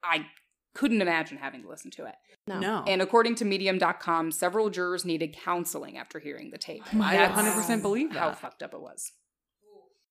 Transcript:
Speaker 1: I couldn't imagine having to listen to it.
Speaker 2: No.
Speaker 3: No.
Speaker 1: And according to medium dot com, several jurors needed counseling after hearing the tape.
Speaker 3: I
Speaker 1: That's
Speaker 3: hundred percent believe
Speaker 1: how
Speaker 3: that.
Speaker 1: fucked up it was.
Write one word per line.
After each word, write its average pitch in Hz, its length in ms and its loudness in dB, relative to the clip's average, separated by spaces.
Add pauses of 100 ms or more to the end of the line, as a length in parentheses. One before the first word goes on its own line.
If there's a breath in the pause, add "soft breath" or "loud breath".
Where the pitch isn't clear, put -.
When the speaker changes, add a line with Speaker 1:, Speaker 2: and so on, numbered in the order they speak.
Speaker 1:
I 165 240 0 (480)
couldn't 214 260 2
imagine 165 380 0
having 135 240 -10
to - 80 -18
listen - 220 -16
to - 120 -14
it. 110 120 -14 (300 soft breath)
Speaker 2:
No. 190 140 -4
Speaker 3:
No. 196 260 0
Speaker 1:
And 190 140 4
according 226 360 4
to 233 100 0
medium 190 320 2
dot 180 200 2
com, 165 320 0
several 190 380 0
jurors 180 380 -4
needed 160 280 -2
counseling 170 640 -6
after 131 220 -14
hearing 147 320 -12
the - 80 -16
tape. - 240 -12 (120)
Speaker 3:
I 190 220 4
Speaker 1:
That's 180 180 6
Speaker 3:
hundred 214 200 4
percent 220 260 2
believe 220 320 0
Speaker 1:
how 165 160 0
Speaker 3:
that. - 120 -6
Speaker 1:
fucked - 220 -14
up - 120 -12
it - 80 -12
was. - 280 -12 (1000)